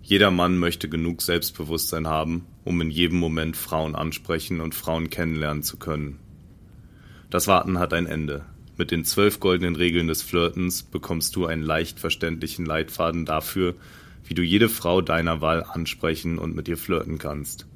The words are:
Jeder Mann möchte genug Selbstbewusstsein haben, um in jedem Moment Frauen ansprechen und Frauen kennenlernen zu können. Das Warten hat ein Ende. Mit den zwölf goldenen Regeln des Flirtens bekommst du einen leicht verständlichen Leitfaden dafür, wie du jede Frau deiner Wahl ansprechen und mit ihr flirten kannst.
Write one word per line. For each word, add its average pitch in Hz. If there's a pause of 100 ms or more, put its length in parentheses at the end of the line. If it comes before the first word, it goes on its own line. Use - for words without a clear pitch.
Jeder 98
Mann 90
möchte 85
genug 82
Selbstbewusstsein 82
haben, 80 (180)
um 85
in 80
jedem 85
Moment 80
Frauen 78
ansprechen 80
und 80
Frauen 80
kennenlernen 78
zu -
können. 76 (1080)
Das 92
Warten 92
hat 82
ein 85
Ende. 76 (320)
Mit 87
den 82
zwölf 101
goldenen 90
Regeln 85
des 78
Flirtens 87
bekommst -
du 90
einen 80
leicht 78
verständlichen 82
Leitfaden 80
dafür, 85 (500)
wie -
du 87
jede 104
Frau 90
deiner 82
Wahl 80
ansprechen 82
und 82
mit 80
ihr 85
flirten 80
kannst. 73